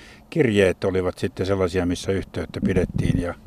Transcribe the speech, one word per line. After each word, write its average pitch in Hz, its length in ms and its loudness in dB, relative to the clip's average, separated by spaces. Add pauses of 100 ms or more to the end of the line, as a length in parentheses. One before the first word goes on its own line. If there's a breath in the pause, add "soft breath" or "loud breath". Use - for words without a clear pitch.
(300 loud breath)
kirjeet 101 540 4
olivat 92 340 -2
sitten 95 280 -4
sellaisia, 92 400 0
missä 90 260 -2
yhteyttä 90 480 -6
pidettiin. - 600 0
Ja, 85 140 -6 (120)